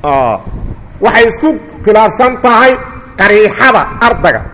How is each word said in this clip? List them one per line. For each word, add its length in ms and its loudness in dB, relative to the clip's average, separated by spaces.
Ah, 360 0
waxay 260 2
isku 220 -2
khilaafsan 580 2
tahay 320 4
qariixada 640 2
ardaga 400 0